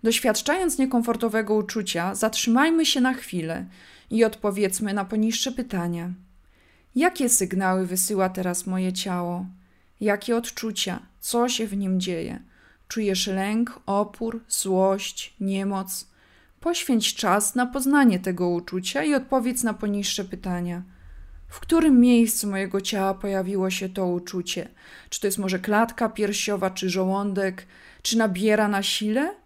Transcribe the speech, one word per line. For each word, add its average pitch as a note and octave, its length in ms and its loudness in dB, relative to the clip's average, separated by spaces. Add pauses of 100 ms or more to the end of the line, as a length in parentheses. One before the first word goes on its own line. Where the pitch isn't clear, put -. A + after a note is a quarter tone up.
Doświadczając C#4 720 2
niekomfortowego A3+ 760 0
uczucia, G3+ 600 -2
zatrzymajmy C4+ 720 2
się C4+ 160 2
na B3+ 120 4
chwilę E3+ 520 -6 (440)
i A3+ 140 4
odpowiedzmy G#3 720 0
na G3+ 120 -2
poniższe A3 460 0
pytania. F3 580 -4 (840)
Jakie C#4+ 340 2
sygnały F#3 560 2
wysyła F#3 440 0
teraz F3+ 380 -4
moje F#3 260 0
ciało? F3+ 520 -4 (560)
Jakie G#3 360 0
odczucia? A3+ 600 -4 (240)
Co A#3+ 260 2
się A3+ 180 -2
w G3 100 -4
nim F#3+ 220 0
dzieje? F3 400 -4 (480)
Czujesz G3 400 0
lęk, G#3 580 -2
opór, G#3+ 640 -2
złość, F#3+ 920 0
niemoc? F#3+ 680 -4 (520)
Poświęć C4+ 560 0
czas G3+ 400 2
na B3 100 2
poznanie C4 540 4
tego F3+ 300 0
uczucia F#3 540 -2
i D4 100 2
odpowiedz B3+ 500 0
na A3+ 100 2
poniższe G3+ 520 -4
pytania. F3 560 -6 (680)
W - 120 -16
którym D#4+ 400 6
miejscu A#3 480 6
mojego G3 340 -2
ciała G3 320 0
pojawiło F#3+ 560 -2
się F#3 200 -4
to F#3 180 -2
uczucie? F3 600 -4 (400)
Czy - 120 -8
to G#3 60 0
jest G3 100 -2
może F#3+ 220 -2
klatka A3 500 0
piersiowa, G3+ 600 -2
czy F#3 200 -4
żołądek? F#3+ 800 -2 (340)
Czy - 160 0
nabiera G#3+ 500 4
na G3 160 0
sile B3 520 0 (100)